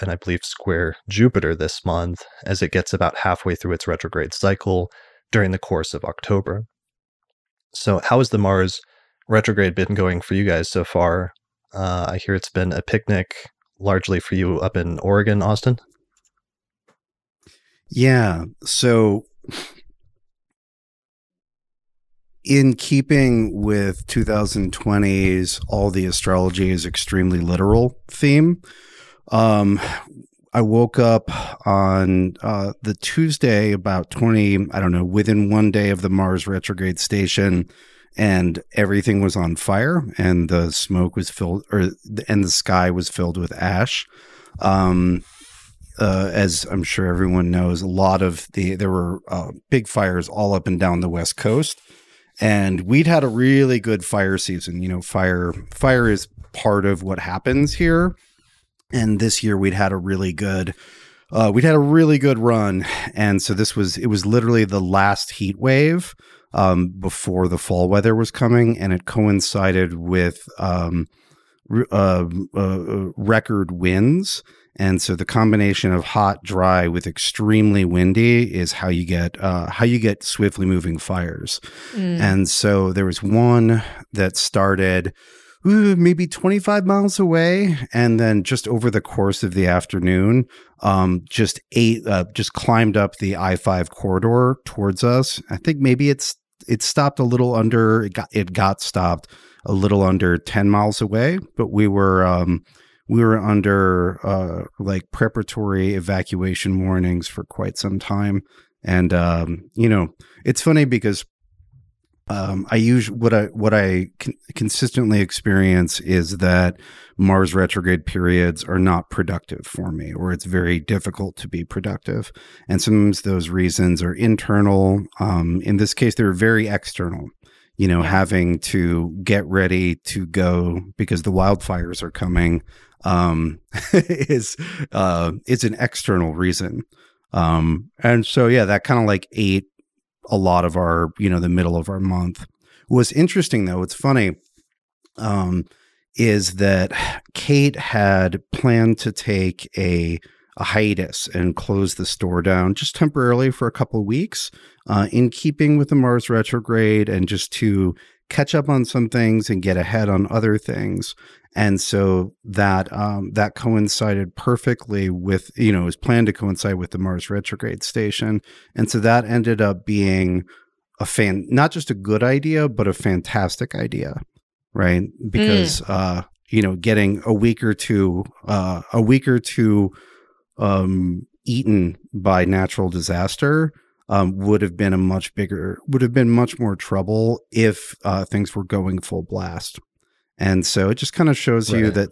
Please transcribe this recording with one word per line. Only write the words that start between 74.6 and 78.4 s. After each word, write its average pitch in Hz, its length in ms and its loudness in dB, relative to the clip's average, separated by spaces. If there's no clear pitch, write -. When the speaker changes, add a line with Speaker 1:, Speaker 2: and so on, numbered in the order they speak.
Speaker 2:
And 95 240 0
so 90 160 -4
the 92 80 -6
combination 104 640 2
of 90 140 0
hot, 101 380 0
dry 92 440 2
with 87 180 -4
extremely 104 800 2
windy 95 720 2